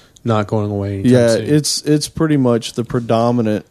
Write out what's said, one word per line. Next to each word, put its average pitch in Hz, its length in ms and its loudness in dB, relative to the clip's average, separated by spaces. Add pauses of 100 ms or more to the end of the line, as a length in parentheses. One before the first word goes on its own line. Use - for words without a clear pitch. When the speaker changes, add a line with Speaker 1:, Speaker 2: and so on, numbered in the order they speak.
(240)
Speaker 1:
not 107 220 0
going 104 240 -2
away 101 300 -4
anytime 123 120 4
Speaker 2:
Yeah, 120 180 6
Speaker 1:
soon. 110 160 0
Speaker 2:
it's, 147 360 0
it's 147 260 0
pretty 156 280 -2
much 120 380 0
the 117 100 -4
predominant 117 880 0